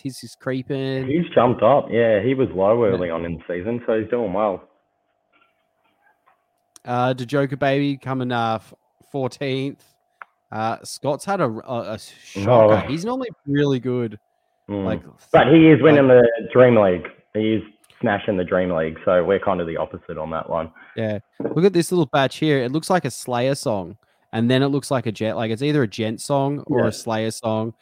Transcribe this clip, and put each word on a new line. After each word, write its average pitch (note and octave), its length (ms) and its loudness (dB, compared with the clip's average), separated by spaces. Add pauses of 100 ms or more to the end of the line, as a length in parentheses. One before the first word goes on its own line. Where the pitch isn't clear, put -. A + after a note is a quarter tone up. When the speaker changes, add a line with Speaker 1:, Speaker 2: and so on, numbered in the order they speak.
Speaker 1:
he's, B2+ 200 -12
he's - 160 -18
creeping. C3+ 720 -6
Speaker 2:
He's E3+ 260 -2
jumped A#2+ 300 2
up. C3 260 4
Yeah, A2 320 2
he C3 120 0
was C3 160 0
low G2+ 340 2
Speaker 1:
Yeah. G2+ 80 2
Speaker 2:
early F2 180 -2
on E2 140 -4
in E2+ 140 -6
the D#2 100 -16
season, G#2 380 -6
so A2 140 0
he's G#2 80 -8
doing A#2 240 -4
well. G2 300 -2 (2250)
Speaker 1:
Uh, B2 280 0
Dejoka C3 460 -2
Baby C#3 380 0
coming, C3 360 -6
uh, A2+ 240 -2
f-, - 180 -12 (360)
fourteenth. C3+ 760 -6 (680)
Uh, A2 320 -4
Scott's - 420 -6
had G3 160 -4
a, D#3+ 80 2
a, A2 460 -8
a G#2 40 -12
shocker. G#2+ 840 2
Speaker 2:
Oh. - 40 -10
Speaker 1:
He's E3 160 -6
normally B3 240 -6 (180)
really C#3+ 340 0
good. A#2+ 380 -4 (500)
Speaker 2:
Mm. G2+ 160 -4
Speaker 1:
Like, F#2+ 180 -4 (300)
Speaker 2:
But C3 160 6
he D#3+ 200 8
is D3+ 140 8
winning D3 260 6
Speaker 1:
like B2 140 8
Speaker 2:
the A#2 300 0
Dream B2 240 8
League. F#2 300 2 (280)
He A2 200 0
is G2+ 80 -2 (380)
smashing G#2 380 -2
the F2+ 60 -2
Dream F#2 300 0
League, D#2+ 300 -2
so F2+ 200 2
we're F#2 160 2
kind F#2 200 -2
of E2+ 60 -4
the D#2+ 100 -6
opposite D#2+ 400 -8
on D#2 140 -8
that D#2+ 180 -8
one. D#2+ 240 -4 (240)
Speaker 1:
Yeah. G#2+ 220 -4 (220)
Look - 240 -2
at G3 100 4
this E3+ 180 0
little F3 140 2
batch C3+ 300 0
here. D3+ 260 0
It B2 100 -4
looks D#3+ 160 -6
like F3+ 160 0
a B2+ 60 -4
Slayer B2+ 440 -2
song, G2+ 440 -6 (340)
and A#2 180 0
then C3 120 4
it C#3 60 2
looks C#3 220 -2
like B2+ 160 -2
a A2 60 -4
Gent, G#2+ 240 -4
like, A2+ 140 -4
it's A2+ 120 -4
either D3 200 0
a A2+ 60 0
Gent A2 340 -6
song C#3+ 440 -2
or B2 140 0
Speaker 2:
Yeah. A#2 80 2
Speaker 1:
a G#2+ 40 -4
Slayer A2 380 -4
song, A2 520 -4